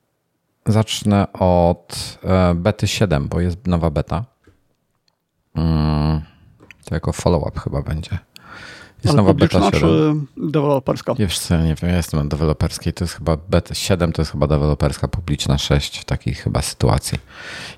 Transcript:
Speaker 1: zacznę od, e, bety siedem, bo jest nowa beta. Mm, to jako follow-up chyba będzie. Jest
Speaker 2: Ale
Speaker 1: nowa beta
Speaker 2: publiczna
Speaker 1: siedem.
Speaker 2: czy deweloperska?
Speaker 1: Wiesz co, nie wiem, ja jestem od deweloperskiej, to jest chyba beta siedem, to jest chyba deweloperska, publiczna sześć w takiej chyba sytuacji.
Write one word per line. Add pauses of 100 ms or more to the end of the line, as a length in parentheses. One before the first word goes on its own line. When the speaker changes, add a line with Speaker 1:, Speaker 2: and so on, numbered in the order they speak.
(640)
Speaker 1:
zacznę
od,
e,
bety
siedem,
bo
jest
nowa
beta. (1300)
Mm, (640)
to
jako
follow-up
chyba
będzie. (920)
Jest
Speaker 2:
Ale
Speaker 1:
nowa
beta
Speaker 2:
publiczna
Speaker 1:
siedem.
Speaker 2:
czy
deweloperska?
Speaker 1:
Wiesz
co,
nie
wiem,
ja
jestem
od
deweloperskiej,
to
jest
chyba
beta
siedem,
to
jest
chyba
deweloperska,
publiczna
sześć
w
takiej
chyba
sytuacji. (600)